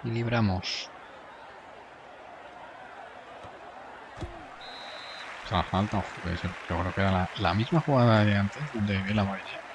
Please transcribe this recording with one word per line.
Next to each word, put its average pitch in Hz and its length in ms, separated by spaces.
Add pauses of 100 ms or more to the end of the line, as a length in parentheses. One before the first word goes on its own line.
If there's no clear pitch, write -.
Y 117 60
libramos. 113 800 (4000)
Esa 92 180
falta, 101 360
ojo, 92 80 (160)
que 87 120
es - 100
el, 90 60 (180)
yo 87 120
creo 90 120
que - 80
era 98 100
la, 92 180 (100)
la 92 160
misma 120 260
jugada 120 440
de 104 120
antes, 101 260 (100)
donde 101 260
vi 98 160
la 107 80
amarilla. - 380 (140)